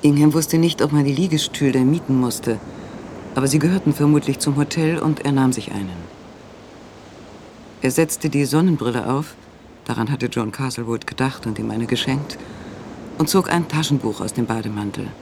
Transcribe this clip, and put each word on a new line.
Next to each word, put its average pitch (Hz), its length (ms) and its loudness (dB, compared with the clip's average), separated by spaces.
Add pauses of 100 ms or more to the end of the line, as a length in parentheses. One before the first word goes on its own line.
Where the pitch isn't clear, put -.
Ingham 151 320 6
wusste 160 240 2
nicht, 165 240 2
ob 147 100 2
man 147 140 4
die 139 80 0
Liegestühle 143 720 2
mieten 139 340 2
musste, 117 400 -2 (720)
aber 131 120 2
sie 151 120 4
gehörten 160 360 2
vermutlich 147 460 4
zum 139 160 0
Hotel 156 420 0
und - 260 0
er 143 80 2
nahm 131 220 4
sich - 180 -8
einen. 95 240 -8 (1800)
Er 131 100 2
setzte 156 380 0
die 143 160 2
Sonnenbrille 131 680 2
auf, 143 260 -2 (500)
daran 117 240 -2
hatte 123 160 -2
John 113 260 -2
Castlewood 120 540 -6
gedacht - 400 -4
und 110 120 -4
ihm 113 120 -4
eine 113 160 -4
geschenkt, 135 500 -2 (800)
und 156 140 0
zog 185 200 4
ein 170 160 2
Taschenbuch 143 540 -2
aus 92 140 -6
dem 120 100 0
Bademantel. 104 600 -6 (160)